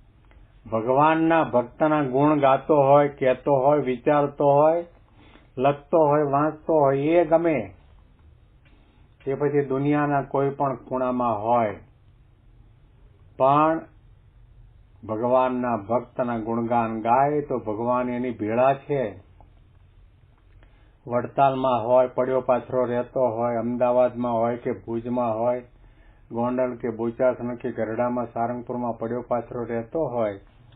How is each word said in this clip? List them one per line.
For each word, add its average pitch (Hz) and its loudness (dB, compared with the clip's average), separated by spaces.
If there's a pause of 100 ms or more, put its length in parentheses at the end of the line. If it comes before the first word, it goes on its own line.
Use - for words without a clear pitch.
(720)
ભગવાનના 156 2
ભક્તના 123 0
ગુણ 143 2
ગાતો 135 4
હોય, 143 6
કહેતો 135 0
હોય, 147 4
વિચારતો 143 0
હોય, 156 4 (720)
લખતો 143 2
હોય, 147 2
વાંચતો 147 -2
હોય 139 4
એ 165 2
ગમે. 156 0 (1500)
તે 135 -4
પછી 143 0
દુનિયાના 143 0
કોઈ 139 -2
પણ 139 -4
ખૂણામાં 123 -4
હોય, 113 0 (1600)
પણ 151 2 (1200)
ભગવાનના 123 0
ભક્તના 120 -4
ગુણગાન 113 -2
ગાય 139 2
તો 139 -6
ભગવાન 120 -4
એની 123 -6
ભેળા 117 0
છે. 120 -6 (1900)
વડતાલમાં 127 0
હોય, 127 4
પડ્યો 127 -2
પાથરો 127 -2
રહેતો 123 -2
હોય, 120 -2
અમદાવાદમાં 123 0
હોય 117 0
કે 123 -6
ભુજમાં 117 -6
હોય, 123 -2 (680)
ગોંડલ 123 -2
કે 120 -6
બોચાસણ 120 -2
કે 120 -8
ગઢડામાં, 117 -4
સારંગપુરમાં 120 -6
પડ્યો 120 -6
પાથરો 120 -6
રહેતો 117 -6
હોય, 107 -4 (360)